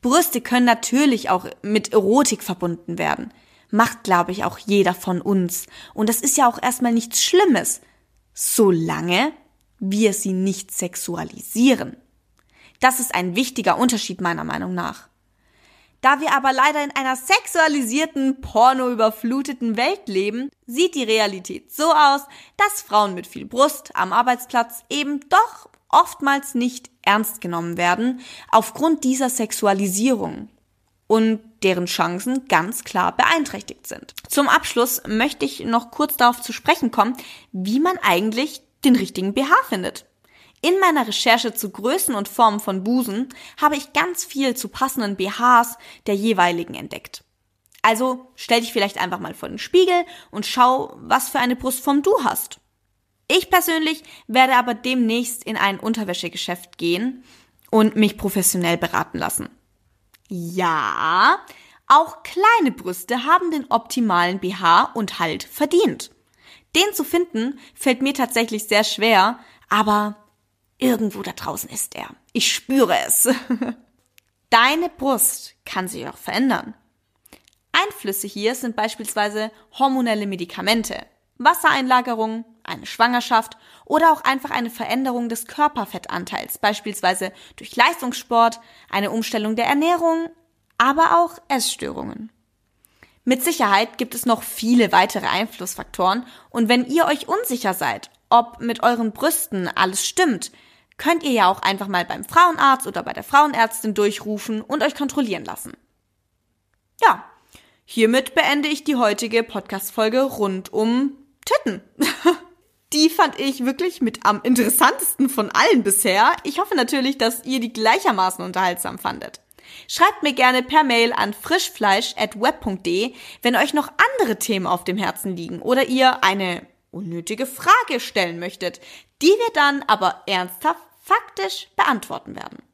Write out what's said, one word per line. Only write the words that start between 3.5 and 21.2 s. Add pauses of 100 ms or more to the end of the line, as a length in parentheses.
Macht,
glaube
ich,
auch
jeder
von
uns. (260)
Und
das
ist
ja
auch
erstmal
nichts
Schlimmes, (520)
solange (480)
wir
sie
nicht
sexualisieren. (840)
Das
ist
ein
wichtiger
Unterschied
meiner
Meinung
nach. (920)
Da
wir
aber
leider
in
einer
sexualisierten,
pornoüberfluteten
Welt
leben, (160)
sieht
die
Realität